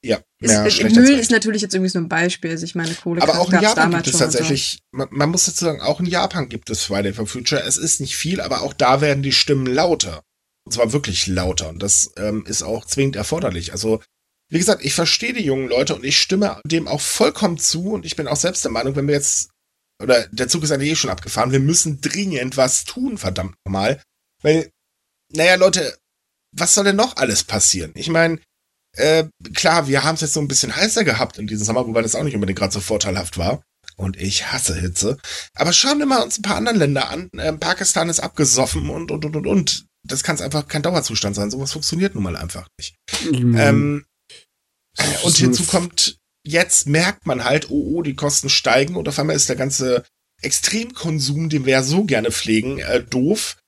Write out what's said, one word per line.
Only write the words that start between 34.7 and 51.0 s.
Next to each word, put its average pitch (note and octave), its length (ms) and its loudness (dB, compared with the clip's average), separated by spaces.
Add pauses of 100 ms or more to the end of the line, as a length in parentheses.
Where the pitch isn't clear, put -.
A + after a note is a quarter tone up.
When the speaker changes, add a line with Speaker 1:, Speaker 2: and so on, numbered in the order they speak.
Speaker 1:
Hitze. F#2 380 -2 (380)
Aber E3+ 180 0
schauen C#4+ 260 4
wir D4 60 0
mal C4+ 180 4
uns A3 160 -6
ein - 40 -8
paar G3+ 120 0
anderen A#3 240 0
Länder C#3 300 2
an. F3+ 280 -8
Ähm, D3+ 220 -4
Pakistan E3+ 500 0
ist E3 120 -2
abgesoffen C#3 680 0
und, E3 220 -6
und, D3+ 140 -4
und, D#3 100 -6
und, D3+ 100 -4
und. F3 400 0 (220)
Das C3 160 -4
kann's D#3 180 -2
einfach C#3+ 280 -4
kein D3 140 -4
Dauerzustand A#2 520 -2
sein. G#2 160 -2
Sowas C3 220 -6
funktioniert E3+ 420 -2
nun G#2 80 -2
mal F2 140 -4
einfach F2 280 -10 (140)
nicht. - 160 -14 (340)
Speaker 3:
Ich B2+ 140 0
mein, A#2+ 160 4
Speaker 1:
Ähm, C#3+ 460 2 (880)
Speaker 3:
das C#3+ 280 -2
Speaker 1:
und E3+ 100 2
Speaker 3:
ist - 40 4
Speaker 1:
hinzu B2+ 260 4
Speaker 3:
ein - 40 -2
Speaker 1:
kommt, - 500 0 (260)
jetzt E3 440 2
merkt E3+ 400 0
man B2+ 160 -2
halt, C#3+ 260 2
oh, D3 280 -2
oh, E3+ 40 -2
die C#3+ 140 -4
Kosten C#3 340 -2
steigen C#3 460 2
und E3 120 -4
auf C#3 120 -4
einmal D#3 160 0
ist C#3+ 120 2
der B2+ 80 0
ganze B2+ 480 0 (380)
Extremkonsum, D#3+ 1080 -2